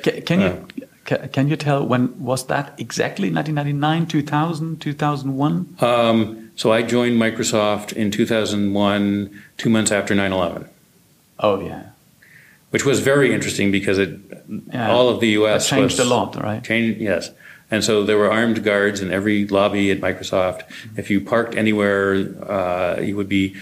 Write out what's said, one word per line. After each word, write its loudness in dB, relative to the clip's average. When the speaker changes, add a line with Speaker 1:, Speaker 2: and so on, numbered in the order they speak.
Speaker 1:
ca-, -2
can 2
you, 2
Speaker 2:
Uh, -4
Speaker 1:
ca-, -4
can 0
you 0
tell -2
when 0
was -4
that -4
exactly? -4
Nineteen -2
ninety-nine, 0
two 0
thousand, -4
two -6
thousand -2
one? -2
Speaker 2:
Um, 2
so 2
I 4
joined 0
Microsoft 0
in -2
two 2
thousand 0
one, 2
two 0
months 2
after 0
nine 2
eleven. -2
Speaker 1:
Oh, 2
yeah. -10
Speaker 2:
Which -2
was 2
very 4
interesting 0
because 0
it, 0
Speaker 1:
Yeah. -2
Speaker 2:
all 6
of 0
the 2
U 4
S 2
Speaker 1:
That 0
changed 2
Speaker 2:
was 2
Speaker 1:
a 0
lot, -2
right? -4
Speaker 2:
changed, 0
yes. -2
And 0
so 4
there 2
were 4
armed 2
guards 2
in -4
every 2
lobby 2
at 0
Microsoft. -2
Speaker 1:
Mm-hmm. -14
Speaker 2:
If -12
you 2
parked 0
anywhere, 2
uh, -2
you -2
would -4
be, 0